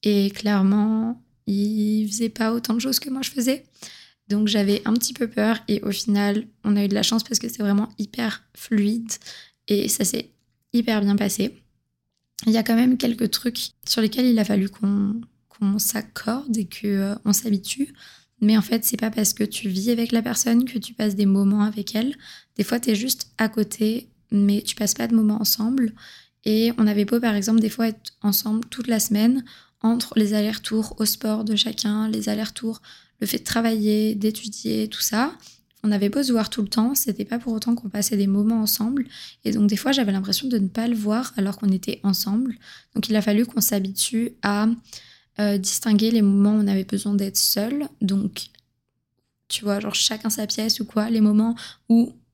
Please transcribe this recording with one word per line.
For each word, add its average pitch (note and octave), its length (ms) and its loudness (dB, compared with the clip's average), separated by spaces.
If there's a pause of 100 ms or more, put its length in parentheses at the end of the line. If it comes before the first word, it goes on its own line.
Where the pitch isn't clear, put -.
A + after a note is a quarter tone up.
et G3+ 280 2
clairement, G#3 920 0 (240)
il G#3 600 0
faisait A3+ 200 -2
pas A3+ 240 -2
autant A#3 200 -2
de A#3 60 0
choses C4 200 -2
que D4 100 -10
moi C4 120 -4
je - 100 -6
faisais. C4 340 -2 (600)
Donc G#3 200 2
j'avais G3+ 380 2
un G#3+ 80 2
petit A#3 200 -2
peu A#3+ 140 -4
peur A3 300 0 (100)
et G#3 140 0
au G3+ 100 -4
final, G3+ 560 0 (180)
on G#3 100 2
a G3+ 80 2
eu G3+ 60 0
de G3 40 0
la G#3 100 0
chance A3+ 200 0
parce A3+ 160 -2
que A#3 80 -6
c'est A3+ 160 -6
vraiment G3+ 340 2
hyper A3 460 -6 (120)
fluide A3 560 0 (560)
et G3+ 200 2
ça - 160 0
s'est - 280 -2 (420)
hyper A3+ 280 2
bien G3+ 140 2
passé. G3+ 480 -2 (840)
Il A3 80 4
y A3+ 40 4
a A3+ 60 2
quand A#3 120 2
même B3+ 220 4
quelques A#3 340 0
trucs - 400 -4 (140)
sur - 160 0
lesquels A3 240 2
il A#3 140 4
a G#3 60 2
fallu G3 240 0
qu'on, G3+ 500 -2 (300)
qu'on G3+ 300 -2
s'accorde A3+ 760 -4
et G#3 80 -2
que, - 220 -8
euh, G3 280 0 (100)
on G#3 80 2
s'habitue. G#3+ 600 -2 (460)
Mais A3 180 4
en G#3 40 4
fait, A3+ 240 -2
c'est A3 120 -2
pas A3 120 -2
parce G#3+ 240 0
que - 100 -2
tu G#3 240 -6
vis F#3+ 220 -2
avec A#3 240 0
la A3+ 80 2
personne A#3+ 420 0
que B3+ 160 -4
tu G#3 140 -12
passes G#3+ 220 -2
des G3+ 100 2
moments G3 380 4
avec G#3+ 320 -4
elle. B3+ 200 -2 (400)
Des G#3 80 -2
fois, A#3+ 160 -2
t'es A3+ 160 2
juste B3 420 -4
à A3 120 0
côté, A3 600 -2 (220)
mais G3+ 300 2
tu - 140 -6
passes G#3 180 -2
pas A#3 140 -4
de A#3 80 2
moments G#3+ 260 4
ensemble. A3+ 520 0 (520)
Et A3 320 2
on G#3+ 100 4
avait G#3 160 2
beau, A#3 160 2
par A#3 160 2
exemple, A3 240 2
des G#3+ 100 2
fois A3+ 200 0
être - 320 -12
ensemble G#3+ 480 0
toute A#3+ 180 -8
la A3+ 140 0
semaine, A#3 420 2 (380)
entre A#3 360 0
les G#3+ 160 2
allers-retours G#3+ 680 -2
au A3 60 0
sport G#3+ 380 -2
de G#3+ 120 -2
chacun, G#3+ 520 -2
les G#3+ 220 -4
allers-retours, G#3+ 520 -6 (380)
le G#3 80 -4
fait A#3+ 120 -2
de - 40 -14
travailler, G#3+ 720 0
d'étudier, G#3+ 720 -4
tout - 140 -8
ça. B3+ 320 0 (500)
On G#3+ 80 2
avait G3+ 180 2
beau C4+ 120 0
se C4 100 0
voir A3 180 2
tout - 120 -4
le G3+ 60 -2
temps, A3+ 260 2
c'était G#3+ 300 -2
pas A#3 160 -4
pour A#3 140 -4
autant A3 200 0
qu'on A#3+ 140 -4
passait G#3 300 -2
des G3 100 2
moments G#3 340 2
ensemble. B3 440 0 (400)
Et A3+ 60 0
donc, G#3 180 4
des G3+ 80 0
fois, C4+ 160 0
j'avais A#3+ 180 2
l'impression G3 380 -2
de A#3+ 80 0
ne G3 100 0
pas A3+ 220 -2
le A#3+ 60 0
voir G#3+ 420 -2
alors G3 200 -2
qu'on G3+ 140 0
était - 320 -2
ensemble. G#3 520 0 (400)
Donc, - 120 -2
il G#3+ 80 2
a G#3+ 60 4
fallu G#3 240 2
qu'on A#3+ 160 -4
s'habitue G#3 680 -2 (100)
à, G#3 260 0 (720)
euh, G#3 180 2
distinguer G#3+ 540 2
les A3+ 100 4
moments G3+ 320 4
où G#3+ 60 4
on G#3 80 2
avait F#3+ 160 0
besoin G3+ 320 -2
d'être G3 220 -2
seul. C4+ 500 0 (140)
Donc, G3 460 -2 (1000)
tu - 160 -6
vois, G3+ 160 0
genre G#3 160 -6
chacun A3 340 -2
sa G#3+ 180 -4
pièce A3 340 -2
ou G#3 40 -4
quoi. G#3+ 240 -2
Les A3+ 120 4
moments G#3+ 340 4 (320)
où A#3 260 4 (200)